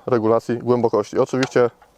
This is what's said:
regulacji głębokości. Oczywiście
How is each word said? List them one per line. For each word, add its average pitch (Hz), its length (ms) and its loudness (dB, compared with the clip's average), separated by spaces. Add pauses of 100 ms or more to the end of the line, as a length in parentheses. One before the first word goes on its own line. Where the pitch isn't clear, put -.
regulacji 113 520 0
głębokości. 117 600 0
Oczywiście 127 520 0 (280)